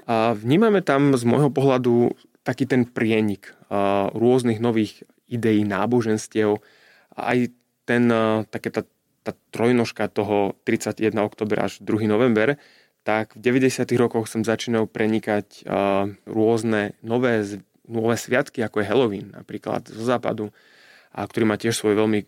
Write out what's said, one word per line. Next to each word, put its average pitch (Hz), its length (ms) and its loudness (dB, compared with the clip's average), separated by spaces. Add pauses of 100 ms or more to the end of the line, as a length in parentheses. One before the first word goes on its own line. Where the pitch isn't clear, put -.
A 113 240 2
vnímame 170 480 2
tam 143 320 2
z 120 160 2
môjho 127 240 4
pohľadu 123 640 2 (320)
taký 127 160 -2
ten 123 240 2
prienik, 110 640 -2 (160)
a, 101 480 0
rôznych 117 480 2
nových 113 400 0 (240)
ideí, 110 400 2
náboženstiev. 107 880 0 (640)
A 123 160 -2
aj 120 160 -2 (320)
ten, 120 240 2
a, 110 400 0
také - 240 -10
tá, - 160 -6 (400)
tá 104 80 -8 (160)
trojnožka 113 560 0
toho 101 560 -2
tridsaťjeden 110 560 -2
október 104 480 -2
až - 160 -16
druhý 107 240 -2
november, 113 480 2 (480)
tak 110 320 -2
v 107 80 -10
deväťdesiatych 127 560 2
rokoch 117 320 0
som 110 160 -4
začínal 110 400 -2
prenikať, 107 800 -4
a, 98 400 0 (160)
rôzne 110 800 0
nové 117 400 0
z-, 101 160 -8 (280)
nové 113 280 -2
sviatky, 127 480 -4
ako 107 160 -6
je 101 100 -2
Halloween 107 460 0
napríklad - 560 -10
zo 107 120 -12
západu, 113 520 -4 (580)
a 101 160 -8
ktorý 113 160 -2
má 104 140 -2
tiež 113 180 -4
svoj 107 220 0
veľmi 107 280 0